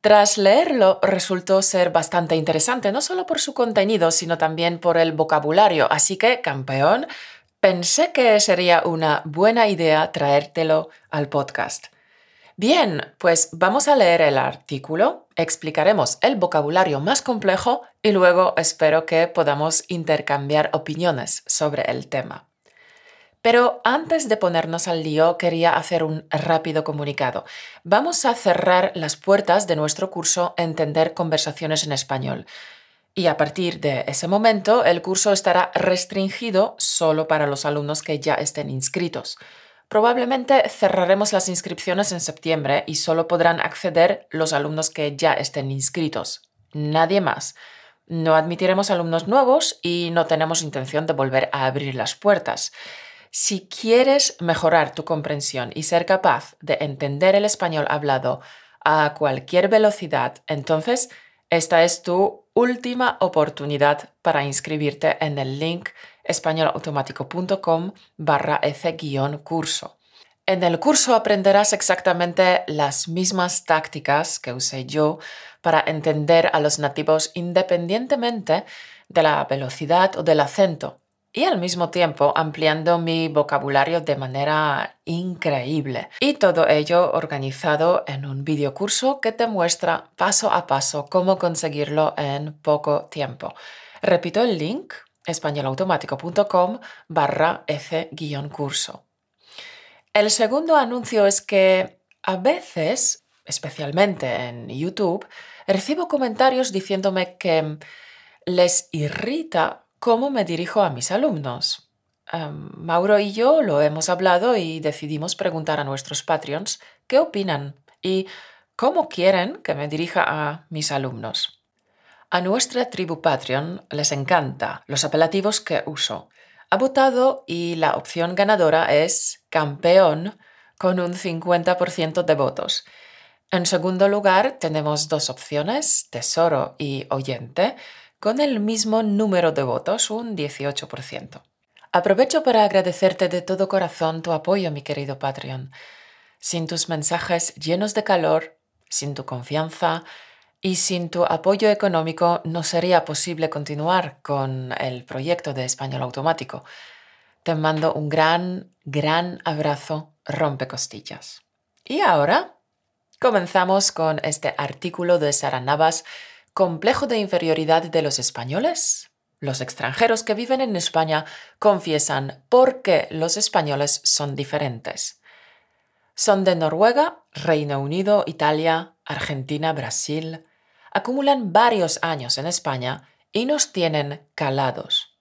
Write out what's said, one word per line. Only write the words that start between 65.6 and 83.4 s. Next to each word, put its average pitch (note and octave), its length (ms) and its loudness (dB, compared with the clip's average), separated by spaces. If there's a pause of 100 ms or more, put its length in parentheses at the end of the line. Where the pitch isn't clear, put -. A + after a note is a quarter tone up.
españolautomático D#3 1040 -2
punto F#3 320 -4
com E3+ 320 -2 (240)
barra D3 460 0
F D3 300 -2
guion D3 440 -4
curso. - 600 -6 (480)
En F#3 160 0
el E3+ 180 2
curso C4+ 340 4
aprenderás G#3 600 4
exactamente F3 920 2
las D3 380 -2
mismas F3+ 600 -2
tácticas D#3 720 -2
que B2 140 -10
usé B2+ 320 -6
yo D3+ 320 0 (420)
para D#3+ 260 2
entender D#3 680 2
a D#3 60 2
los D3+ 180 0
nativos D3+ 560 0
independientemente F#3 1300 -2 (460)
de E3 120 2
la D3+ 220 2
velocidad D3+ 720 0
o D#3 60 -6
del D#3 180 4
acento, E3 640 -2 (340)
y B3+ 80 0
al F4 140 0
mismo F3 320 -2
tiempo D#3 440 2
ampliando D#3 640 0
mi E3 300 -2
vocabulario D3 720 0